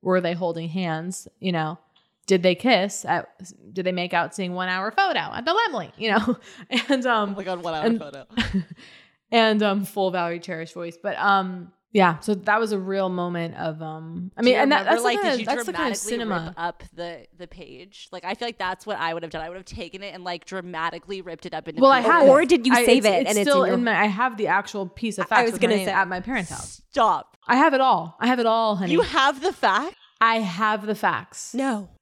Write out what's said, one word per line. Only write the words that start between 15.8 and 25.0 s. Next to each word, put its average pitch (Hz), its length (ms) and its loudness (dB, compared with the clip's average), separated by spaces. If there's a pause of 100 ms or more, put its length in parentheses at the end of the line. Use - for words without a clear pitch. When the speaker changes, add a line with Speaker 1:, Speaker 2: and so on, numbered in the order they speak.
Speaker 1:
of 202 80 -6
Speaker 2:
dramatically - 120 -8
Speaker 1:
cinema. 220 380 -4
Speaker 2:
rip 175 40 -18 (100)
up 170 200 -8 (100)
the, 170 320 -12 (100)
the 170 120 -18
page? 170 640 -20
Like, 185 140 -14
I 190 100 -6
feel 240 120 -8
like 233 120 -12
that's 185 260 -6
what 208 140 -6
I 165 120 -2
would 165 120 -8
have 160 80 -12
done. 160 120 -8
I 165 60 -12
would 175 80 -14
have 190 80 -18
taken 175 380 -14
it 196 100 -14
and, 180 100 -16
like, 175 220 -8
dramatically 175 800 -8
ripped 170 240 -14
it 165 80 -10
up 156 120 -10
into 160 140 -2
Speaker 1:
Well, 269 100 10
I 254 100 6
Speaker 2:
pieces. 233 100 4
Speaker 1:
have 320 160 8
Speaker 3:
Or 277 160 10
Speaker 1:
it. 262 60 -2
Speaker 3:
did 247 180 4
you 254 60 6
Speaker 1:
I, 240 120 6
Speaker 3:
save 233 200 6
Speaker 1:
it's, - 20 8
Speaker 3:
it 185 140 4
Speaker 1:
it's - 100 0
Speaker 3:
and 214 80 2
it's 202 100 2
Speaker 1:
still 277 140 4
Speaker 3:
in - 60 2
your 240 100 2
Speaker 1:
in 240 60 0
my, 208 140 2
I 202 60 6
have 220 320 0
the 208 100 -2
actual 196 400 0
piece 214 300 -6